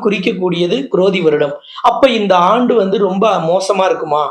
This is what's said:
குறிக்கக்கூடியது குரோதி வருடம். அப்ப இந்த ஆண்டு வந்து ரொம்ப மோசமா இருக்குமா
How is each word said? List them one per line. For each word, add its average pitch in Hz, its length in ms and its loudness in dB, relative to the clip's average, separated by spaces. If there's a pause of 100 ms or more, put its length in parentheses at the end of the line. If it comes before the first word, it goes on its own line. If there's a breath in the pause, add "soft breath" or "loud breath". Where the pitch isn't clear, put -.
குறிக்கக்கூடியது 180 720 -2 (160)
குரோதி 185 320 0
வருடம். 147 280 0 (360 loud breath)
அப்ப 247 200 4 (100)
இந்த 202 140 2 (200)
ஆண்டு 247 280 2
வந்து 190 240 0
ரொம்ப 190 300 0 (140)
மோசமா 190 400 0
இருக்குமா 151 420 -2